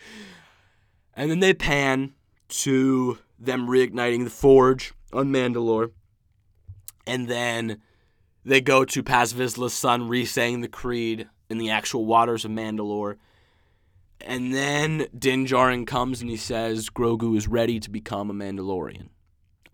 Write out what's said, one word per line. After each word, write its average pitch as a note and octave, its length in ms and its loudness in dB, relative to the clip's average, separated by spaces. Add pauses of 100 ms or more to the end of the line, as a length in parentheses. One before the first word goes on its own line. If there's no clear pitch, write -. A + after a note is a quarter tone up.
(1120)
And D3 160 -4
then E3 100 0
they F#3+ 140 6
pan C#3 640 0 (340)
to C3 680 0 (180)
them B2 300 -4
reigniting B2 560 2
the A#2+ 80 -8
Forge C3 640 6 (200)
on C#3 180 -2
Mandalore. A#2 600 0 (1120)
And B2 220 -4
then A#2 540 -4 (640)
they C3+ 180 6
go C3 240 4
to C3 180 -4
Paz B2 300 2
Vizsla's A#2+ 400 -4
son A#2+ 340 0
re-saying A#2+ 540 -2
the A#2+ 60 -6
Creed A2+ 640 -4 (200)
in A2+ 100 -6
the A2+ 100 -4
actual A2 360 -2
waters A2+ 400 2
of G#2+ 60 -8
Mandalore. G#2 680 -6 (1040)
And B2+ 320 -6
then D3 600 0
Din C3 300 0
Djarin B2+ 400 2
comes B2 360 -2
and A#2+ 80 -8
he A2+ 80 -6
says, A2+ 520 -4
"Grogu A#2 480 0
is G#2 100 -2
ready A#2 320 0
to G#2+ 100 -12
become G#2 420 -6
a - 20 -6
Mandalorian. F#2+ 760 -6 (640)